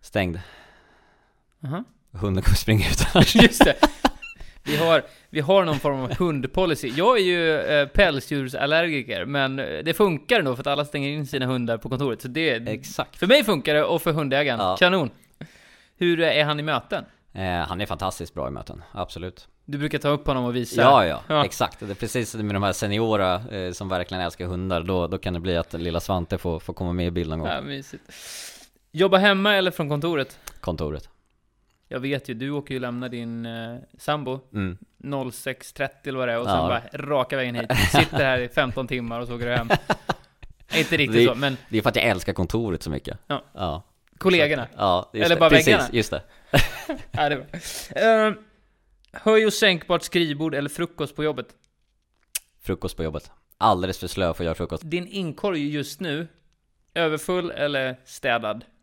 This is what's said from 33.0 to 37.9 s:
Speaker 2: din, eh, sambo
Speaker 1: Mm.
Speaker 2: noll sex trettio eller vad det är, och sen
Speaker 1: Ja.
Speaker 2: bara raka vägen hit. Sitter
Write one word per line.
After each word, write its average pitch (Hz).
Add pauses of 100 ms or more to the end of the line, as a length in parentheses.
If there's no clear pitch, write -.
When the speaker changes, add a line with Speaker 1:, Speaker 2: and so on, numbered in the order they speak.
Speaker 2:
din, 117
eh, 117 (200)
sambo 135 (140)
Speaker 1:
Mm. 95 (200)
Speaker 2:
noll 135
sex -
trettio -
eller 131
vad 127
det 117
är, 117
och 120
sen 98
Speaker 1:
Ja. 82
Speaker 2:
bara 117 (220)
raka 143
vägen 123
hit. 120
Sitter -